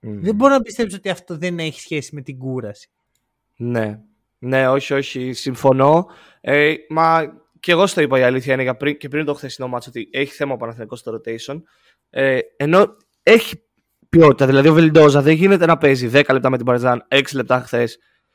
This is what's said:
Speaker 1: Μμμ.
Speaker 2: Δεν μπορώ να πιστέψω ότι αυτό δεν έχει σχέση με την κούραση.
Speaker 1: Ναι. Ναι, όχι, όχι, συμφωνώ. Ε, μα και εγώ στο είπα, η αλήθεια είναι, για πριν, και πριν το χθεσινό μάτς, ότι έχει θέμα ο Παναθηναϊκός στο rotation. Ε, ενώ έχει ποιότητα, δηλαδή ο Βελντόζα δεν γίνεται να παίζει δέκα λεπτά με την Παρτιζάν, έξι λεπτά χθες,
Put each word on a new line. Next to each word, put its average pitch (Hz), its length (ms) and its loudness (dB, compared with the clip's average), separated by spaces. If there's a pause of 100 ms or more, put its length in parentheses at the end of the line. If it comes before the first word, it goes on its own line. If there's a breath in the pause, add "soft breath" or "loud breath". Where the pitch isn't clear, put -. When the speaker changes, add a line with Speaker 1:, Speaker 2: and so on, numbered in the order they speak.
Speaker 1:
Μμμ. 208 220 -12
Speaker 2:
Δεν 208 120 -2
μπορώ 269 180 2
να 262 100 0
πιστέψω 202 340 -8
ότι 190 120 -10
αυτό 175 300 -10
δεν 175 200 -8
έχει 160 220 -8
σχέση 151 340 -10
με 143 80 -14
την 131 160 -16
κούραση. 127 520 -12 (680)
Speaker 1:
Ναι. 113 440 -6 (380)
Ναι, 131 300 -2
όχι, 135 260 -2
όχι, 131 380 -6
συμφωνώ. 135 760 0 (340 soft breath)
Ε, 147 340 0 (140)
μα 160 520 -2 (200)
και 180 120 -2
εγώ 180 140 2
στο 180 140 -4
είπα, 135 180 0
η 127 40 2
αλήθεια 127 320 0
είναι, 131 80 -4
για 127 140 -4
πριν, 143 200 -4
και 147 120 -16
πριν 151 160 -6
το 143 100 -4
χθεσινό 127 340 -14
μάτς, 123 180 -10
ότι 120 260 -12
έχει 135 200 -6
θέμα 139 220 -6
ο - 20 -12
Παναθηναϊκός 113 420 -12
στο 113 140 -12 (120)
rotation. 131 380 -12 (480)
Ε, 131 280 -2 (180)
ενώ 175 400 2 (260)
έχει - 400 2 (460)
ποιότητα, 147 380 6
δηλαδή 139 220 4
ο 156 60 6
Βελντόζα 151 480 6
δεν 156 120 4
γίνεται 180 320 2
να 165 120 4
παίζει 135 280 0
δέκα 135 260 2
λεπτά 131 180 0
με 131 60 -2
την 123 100 -6
Παρτιζάν, 123 420 0
έξι 135 280 -2
λεπτά 127 240 0
χθες, 120 380 -4 (360)